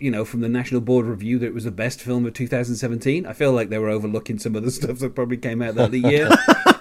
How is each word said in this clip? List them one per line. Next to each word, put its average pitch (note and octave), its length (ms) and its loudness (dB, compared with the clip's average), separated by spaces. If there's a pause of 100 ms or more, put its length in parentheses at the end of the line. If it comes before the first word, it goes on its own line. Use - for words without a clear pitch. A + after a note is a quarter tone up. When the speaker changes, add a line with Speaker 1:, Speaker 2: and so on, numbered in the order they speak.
Speaker 1:
you C#3 100 0
know, G#2+ 140 -2
from A#2 160 -4
the A#2 80 -2
National B2 320 0
Board A#2+ 260 2
Review A2+ 320 -2
that A#2 80 -2
it G2+ 80 -6
was A2+ 80 -6
the A2+ 80 -4
best A2 320 -4
film A#2+ 240 0
of A#2 60 -6
two B2 160 -4
thousand A#2+ 260 -2
seventeen. B2+ 500 -2
I F#2 80 -10
feel C#3 200 2
like A2+ 180 0
they G#2+ 80 -2
were G#2+ 100 0
overlooking G#2+ 520 -2
some A2 160 -4
of G#2+ 80 -4
the B2+ 60 0
<laughs> - 20 -2
stuff B2 260 -4
that B2+ 160 -4
probably B2 220 -2
came A#2 260 -4
out A2+ 140 -2
that A#2 180 4
year. D3 400 4
Speaker 2:
<laughs> - 40 8 (420)